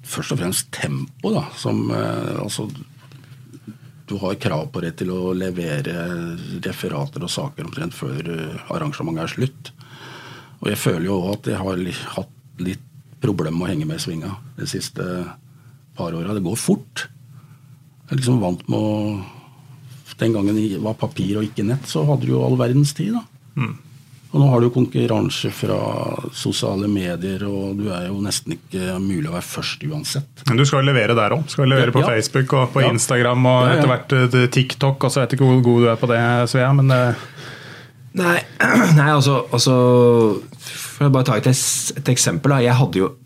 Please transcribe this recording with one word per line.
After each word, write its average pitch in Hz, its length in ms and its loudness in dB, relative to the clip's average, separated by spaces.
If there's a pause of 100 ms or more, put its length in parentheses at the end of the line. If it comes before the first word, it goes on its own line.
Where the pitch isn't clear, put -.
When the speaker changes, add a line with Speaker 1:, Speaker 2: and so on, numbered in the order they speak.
Speaker 1:
først - 320 -8
og 123 60 -2
fremst - 300 -4
tempo - 600 -6
da, 202 140 -2 (100)
som, 113 360 -2
eh, 110 520 -4
altså, 107 240 -8 (1400)
du 101 140 -8
har 95 160 -4
krav 80 340 -4
på 92 120 -6
deg 82 160 -6
til 92 100 -4
å 92 240 -4
levere 90 680 -6 (580)
referater 80 640 -8
og 85 80 -8
saker 76 320 -8
omtrent - 320 -10
før, 135 240 -8
eh, 165 380 -10 (100)
arrangementet 156 540 -6
er 165 100 -8
slutt. - 380 -6 (920)
Og 104 80 -2
jeg 101 80 -4
føler 87 320 -2
jo 98 120 -2
også 95 180 -4
at 123 120 -8
jeg 101 60 -4
har 92 200 -4
li-, 90 180 -6 (200)
hatt - 140 -8 (300)
litt 92 240 -6 (380)
problemer 85 360 -2
med 90 100 -2
å 98 40 -4
henge 78 160 -4
med 78 100 -6
i - 80 -8
svinga 85 300 -8 (220)
de - 120 -10
siste - 380 -8 (920)
par 85 160 -6
åra. 85 220 -6
Det 98 100 -4
går 95 120 -4
fort. - 500 -2 (1000)
Jeg - 80 -8
er 135 80 -2
liksom 127 200 2
vant 90 280 -2
med 117 80 0
å, 107 460 -2 (960)
den 113 140 2
gangen 101 220 0
det 107 240 0
var 107 140 -4
papir - 440 -4
og 107 60 -2
ikke 107 220 -4
nett, 123 240 -2
så 156 160 -2
hadde 127 220 2
du 127 80 0
jo 127 100 2
all 127 100 2
verdens 127 380 2
tid, 202 240 -4
da. 226 60 -4 (340)
Speaker 2:
Mm. 120 160 -4 (640)
Speaker 1:
Og 147 60 6
nå 139 100 8
har 120 80 4
du 120 100 4
konkurranse 117 800 0
fra 101 240 -4 (600)
sosiale 101 560 -2
medier, 92 560 -4
og 98 320 -6
du 104 80 -4
er 90 220 -6
jo 101 100 -6
nesten 98 380 -6
ikke 92 420 -6
mulig 90 300 -2
å 85 80 -6
være 85 100 -8
først - 400 -8
uansett. 76 600 -8
Speaker 2:
Men 117 100 2
du 143 60 6
skal 139 180 2
jo 139 60 2
levere 120 260 4
der 107 220 2
også. - 180 -6
Skal 135 160 2
levere 131 240 4
på 131 80 4
Speaker 1:
Ja. 123 60 2
Speaker 2:
Facebook 123 440 0
og 131 200 2
på 135 100 4
Speaker 1:
Ja. 117 80 4
Speaker 2:
Instagram, 123 540 2
og 127 180 6
Speaker 1:
Ja, 127 60 6
ja. 170 100 4
Speaker 2:
etter 139 80 4
hvert, 127 460 2
eh, 123 140 6
TikTok, 135 560 0
og 127 80 2
så 139 100 2
vet 120 100 0
jeg 131 80 -2
ikke 135 80 6
hvor 127 160 6
god 120 180 6
du 120 60 6
er 113 80 4
på 120 120 0
det, 120 440 2
Svea, 131 220 4
men, 135 180 6
eh. 123 220 4 (1000)
Speaker 3:
Nei, 175 260 2 (200)
<clears throat> 214 360 6
nei, 147 160 6
altså, 139 400 4
altså, 120 880 6 (180)
får - 460 -4
jeg 139 60 6
bare 131 140 4
ta 120 120 2
et - 100 2
es-, - 500 0
et 131 120 -2
eksempel, 123 420 2
da. 139 80 4
Jeg 120 160 4
hadde 110 200 2
jo 92 140 2 (160)